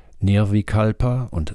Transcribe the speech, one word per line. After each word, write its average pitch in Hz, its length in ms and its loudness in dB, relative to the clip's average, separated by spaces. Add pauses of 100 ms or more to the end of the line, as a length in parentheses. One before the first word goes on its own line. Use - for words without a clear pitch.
(220)
Nirvikalpa 107 1080 0
und 78 240 -4